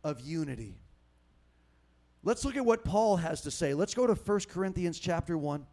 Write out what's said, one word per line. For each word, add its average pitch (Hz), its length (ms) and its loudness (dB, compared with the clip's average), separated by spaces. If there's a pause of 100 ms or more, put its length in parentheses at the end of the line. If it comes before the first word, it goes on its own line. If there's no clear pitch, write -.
of 147 160 -4
unity. 131 580 -6 (1500)
Let's 233 200 0
look 269 140 -2
at 262 80 2
what 226 180 6
Paul 208 320 4
has 165 280 -2
to 143 80 -6
say. 143 220 0
Let's 160 200 0
go 247 120 2
to 226 100 4
First 202 340 -2
Corinthians 180 500 -2
chapter 170 380 -2
one. 143 340 -4